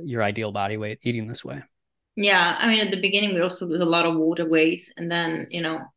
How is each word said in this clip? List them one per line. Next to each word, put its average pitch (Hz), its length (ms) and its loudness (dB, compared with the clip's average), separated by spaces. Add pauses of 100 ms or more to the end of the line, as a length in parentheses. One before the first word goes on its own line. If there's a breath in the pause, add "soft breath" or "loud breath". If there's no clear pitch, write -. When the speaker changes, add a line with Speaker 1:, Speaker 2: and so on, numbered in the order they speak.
Speaker 1:
your 120 200 -2
ideal 104 300 -2
body 101 240 -4
weight 107 260 -8
eating 117 240 -4
this 117 160 -10
way. 139 180 -12 (540)
Speaker 2:
Yeah. 185 420 4
I 233 100 0
mean, 220 120 4
at 202 120 0
the 190 100 -2
beginning, 202 320 0
we 170 80 2
also 180 240 -2
lose 170 160 -2
a 175 40 2
lot 165 200 4
of 165 100 0
water 165 320 0
weight. 165 480 2
And 170 160 -6
then, 165 400 -2
you 170 100 -6
know, 160 200 -4 (160)